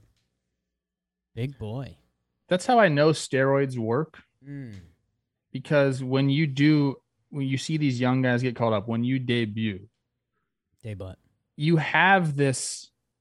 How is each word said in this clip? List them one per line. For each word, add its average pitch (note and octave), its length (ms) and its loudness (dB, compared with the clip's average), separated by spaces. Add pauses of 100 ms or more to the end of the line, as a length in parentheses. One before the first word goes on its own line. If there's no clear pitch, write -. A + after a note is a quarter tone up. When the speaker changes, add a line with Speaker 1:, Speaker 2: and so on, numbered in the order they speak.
(1300)
Speaker 1:
Big C3 240 -8
boy. A2 400 -12 (500)
Speaker 2:
That's F3+ 180 -2
how A#3+ 120 4
I G3+ 100 6
know D3+ 220 4
steroids C#3 680 0
work. A#2 400 -4 (280)
Speaker 1:
Mm. C#3 280 -16 (800)
Speaker 2:
Because C#3 500 2
when C3+ 260 2
you D3+ 180 2
do, C#3+ 500 2 (340)
when C#3 160 -6
you C3+ 100 -2
see D#3 220 -4
these C3+ 200 0
young B2+ 240 2
guys B2 200 0
get B2+ 120 -2
called A2+ 200 0
up, G2+ 120 -4
when A#2 160 -4
you C3 160 -2
debut, A2 720 -4 (920)
Speaker 1:
Debut. F#2+ 320 -14 (420)
Speaker 2:
you D#3 220 2
have E3 580 2
this - 540 -2 (300)